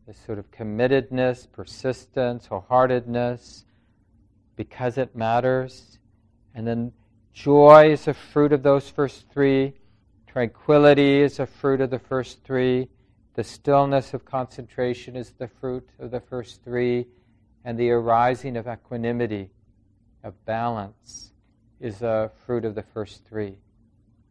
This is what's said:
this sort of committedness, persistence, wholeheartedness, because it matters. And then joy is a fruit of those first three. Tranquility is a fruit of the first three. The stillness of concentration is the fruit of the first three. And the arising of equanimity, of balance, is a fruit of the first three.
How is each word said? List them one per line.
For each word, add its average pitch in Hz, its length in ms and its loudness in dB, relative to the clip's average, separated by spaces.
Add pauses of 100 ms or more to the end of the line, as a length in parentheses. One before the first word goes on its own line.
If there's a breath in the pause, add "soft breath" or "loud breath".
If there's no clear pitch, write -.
this 107 180 -20
sort 107 140 -10
of - 120 -16
committedness, 127 1000 -2
persistence, - 1000 -8
wholeheartedness, 123 1160 -2 (920)
because 123 420 -8
it 127 160 -6
matters. 123 840 -4 (560)
And 113 120 -10
then 117 260 -6 (400)
joy 147 600 8
is 143 160 -4
a 139 60 -4
fruit 147 380 0
of 135 120 0
those 139 260 2
first - 400 -6
three. 139 440 0 (520)
Tranquility 143 920 4
is 139 180 0
a 131 80 -4
fruit 135 340 -2
of 131 100 -2
the 123 100 -8
first - 420 -10
three. 127 460 -2 (460)
The 113 100 -6
stillness 139 720 0
of 127 100 -10
concentration 123 920 -8
is 123 240 -14
the 127 80 -12
fruit 127 420 -12 (120)
of 123 100 -14
the 120 100 -10
first - 440 -16
three. 123 420 -4 (580 soft breath)
And 117 140 -10
the 120 120 0
arising 120 680 0
of 113 100 -10
equanimity, 117 840 -8 (720)
of 98 200 -18
balance, 110 840 -10 (480)
is 113 240 -12
a 110 300 -2 (120)
fruit 120 200 -6
of 107 100 -6
the 104 80 -10
first - 420 -14
three. 101 340 -10 (720)